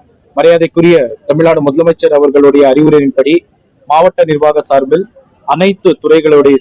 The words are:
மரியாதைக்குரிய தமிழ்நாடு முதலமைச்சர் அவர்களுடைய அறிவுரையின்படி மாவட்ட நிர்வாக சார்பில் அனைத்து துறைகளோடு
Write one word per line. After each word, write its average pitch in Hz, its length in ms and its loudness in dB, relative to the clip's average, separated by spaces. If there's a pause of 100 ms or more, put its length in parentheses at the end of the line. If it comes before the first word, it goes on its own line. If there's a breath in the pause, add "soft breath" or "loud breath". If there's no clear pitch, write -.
(380)
மரியாதைக்குரிய 165 600 0 (320)
தமிழ்நாடு 160 380 0
முதலமைச்சர் 160 520 -2
அவர்களுடைய 143 520 2
அறிவுரையின்படி 147 640 0 (540)
மாவட்ட 170 420 0
நிர்வாக 151 380 -2
சார்பில் 139 360 -2 (420)
அனைத்து 185 440 -2 (120)
துறைகளோடு 151 580 2